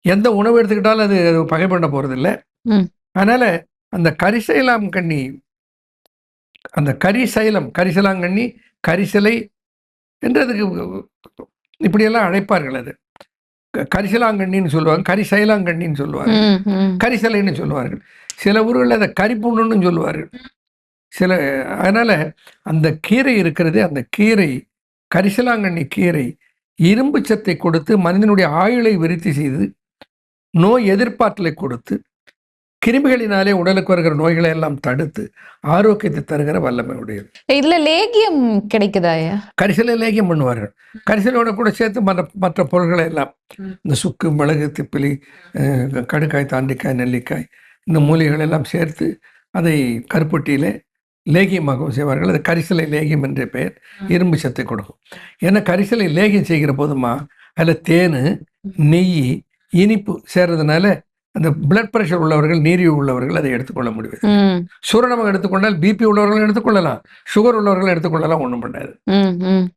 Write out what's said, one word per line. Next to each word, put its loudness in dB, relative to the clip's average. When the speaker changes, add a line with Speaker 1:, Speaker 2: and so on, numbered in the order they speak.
Speaker 1:
எந்த 2
உணவு 4
எடுத்துக்கிட்டாலும் 2
அது, 2
அது 2
பகை -2
பண்ண 0
போறதில்ல. -2
Speaker 2:
ம். 2
Speaker 1:
அதனால 0
அந்த 0
கரிசைலாங்கண்ணி, 0
அந்த 0
கரிசைலம், 0
கரிசலாங்கண்ணி, 0
கரிசலை 0
என்று 0
அதுக்கு -4
இப்படியெல்லாம் 2
அழைப்பார்கள். -2
அது -14
க-, -6
கரிசலாங்கண்ணின்னு 0
சொல்லுவாங்க, 0
கரிசைலாங்கண்ணின்னு 0
சொல்லுவாங்க, -2
Speaker 2:
ம், 2
ம். 0
Speaker 1:
கரிசலைன்னு 0
சொல்லுவார்கள். -6
சில 2
ஊர்களில் 2
அதை 0
கரிப்புண்ணுன்னு 0
சொல்லுவார்கள். -2
சில, 0
அதனால 0
அந்த 0
கீரை 2
இருக்கிறது, 0
அந்த -4
கீரை, 0
கரிசலாங்கண்ணி 0
கீரை -2
இரும்பு 2
சத்தை -2
கொடுத்து 0
மனிதனுடைய 2
ஆயுளை 2
விருத்தி -2
செய்து -2
நோய் 2
எதிர்ப்பாற்றலை 0
கொடுத்து -8
கிருமிகளினாலே 2
உடலுக்கு 0
வருகிற 2
நோய்களை 2
எல்லாம் -4
தடுத்து -4
ஆரோக்கியத்தை 2
தருகிற -2
வல்லமை -4
உடையது. -12
Speaker 2:
இதுல 2
லேகியம் 2
கிடைக்குதாயா? 0
Speaker 1:
கரிசலை 0
லேகியம் 0
பண்ணுவார்கள். -2
கரிசலோட 0
கூட 0
சேர்த்து -2
மற்ற, 0
மற்ற -2
பொருள்களை 0
எல்லாம், -4
Speaker 2:
ம். -16
Speaker 1:
இந்த -2
சுக்கு, -4
மிளகு, 0
திப்பிலி, -4
அஹ், -2
கடுக்காய், -2
தாண்டிக்காய், -4
நெல்லிக்காய், -4
இந்த 0
மூலிகைகள் 2
எல்லாம் -2
சேர்த்து -6
அதை -2
கருப்பட்டியிலே -2
லேகியமாகவும் 0
செய்வார்கள். -2
அது 0
கரிசலை -2
லேகியம் -2
என்ற -4
பெயர். -8
Speaker 2:
ம். -6
Speaker 1:
இரும்பு 2
சத்தை -4
கொடுக்கும். -10
ஏன்னா 2
கரிசலை 0
லேகியம் 2
செய்கிற 2
போதுமா -2
அதுல 0
தேனு, 2
Speaker 2:
ம். 0
Speaker 1:
நெய், 2
இனிப்பு 2
சேர்றதுனால 2
அந்த 0
பிளட் 0
பிரஷர் 0
உள்ளவர்கள், 2
நீரிழிவு 4
உள்ளவர்கள் -2
அதை -2
எடுத்துக்கொள்ள -4
முடியாது. -10
Speaker 2:
ம். 2
Speaker 1:
சூரணமாக 2
எடுத்துக்கொண்டால் 0
பி 2
பி -2
உள்ளவர்கள் 2
எடுத்துக்கொள்ளலாம், 0
சுகர் 4
உள்ளவர்கள் 2
எடுத்துக்கொள்ளலாம், 0
ஒண்ணும் -4
பண்ணாது. -12
Speaker 2:
ம், 2
ம். 2